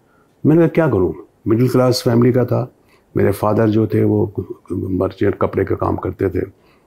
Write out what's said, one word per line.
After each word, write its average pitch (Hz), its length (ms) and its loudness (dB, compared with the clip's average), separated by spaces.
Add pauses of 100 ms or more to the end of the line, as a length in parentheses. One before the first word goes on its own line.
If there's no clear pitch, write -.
(460)
मैंने 156 120 4
कहा, 165 100 6
"क्या 165 200 2
करूँ?" 92 260 0 (340)
middle 117 220 2
class 127 360 2
family 120 280 2
का 123 120 0
था, 120 260 -4 (460)
मेरे 101 140 2
father 107 360 0
जो 107 200 0
थे 110 160 0
वो 104 300 0 (380)
merchant 95 720 -4
कपड़े 98 240 -2
का 95 100 -4
काम 95 200 -2
करते 95 340 -4
थे, 90 120 -4 (460)